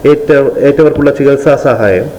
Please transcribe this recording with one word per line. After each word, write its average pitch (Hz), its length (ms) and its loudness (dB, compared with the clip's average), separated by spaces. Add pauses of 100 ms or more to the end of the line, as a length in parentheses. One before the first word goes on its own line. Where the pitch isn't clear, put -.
ഏറ്റ-, 147 500 0
ഏറ്റവർക്കുള്ള 143 520 2
ചികിത്സാ 139 460 0
സഹായം 110 640 -2